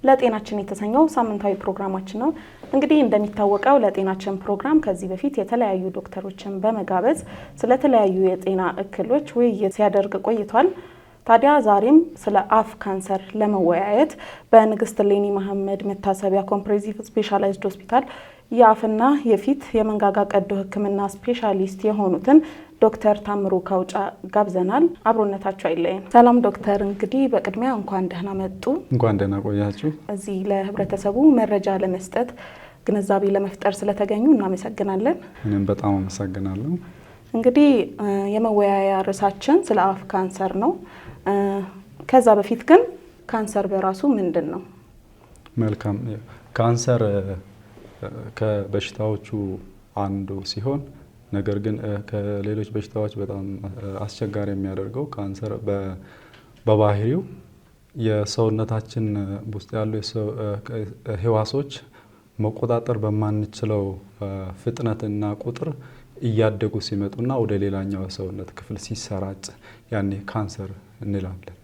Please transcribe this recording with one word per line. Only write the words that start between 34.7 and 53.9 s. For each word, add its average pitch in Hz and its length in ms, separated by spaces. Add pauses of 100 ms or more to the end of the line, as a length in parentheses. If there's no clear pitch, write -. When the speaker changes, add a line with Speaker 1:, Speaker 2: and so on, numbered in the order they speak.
Speaker 2:
እኔም 101 260
በጣም 101 280
አመሰግናለሁ። 98 760 (640)
Speaker 1:
እንግዲህ፣ 247 360 (260)
እ፣ 208 120 (220)
የመወያያ 202 600 (100)
ርዕሳችን 196 600
ስለ 214 200
አፍ 190 220
ካንሰር 190 520
ነው። 247 160 (540)
እ፣ 202 80 (760)
ከዛ 247 260
በፊት 208 300
ግን 381 180 (460)
ካንሰር 208 380
በራሱ 190 440
ምንድን 175 380
ነው? 175 140 (920)
Speaker 2:
መልካም። 104 420 (540)
ካንሰር፣ 120 520
እ፣ 98 320 (960)
ከበሽታዎቹ 104 920 (680)
አንዱ 98 320 (160)
ሲሆን 135 360 (520)
ነገር 101 260
ግን፣ 104 200
እ፣ 104 120 (140)
ከሌሎች 104 640
በሽታዎች 107 460
በጣም፣ 98 280 (300)
እ፣ 101 140 (120)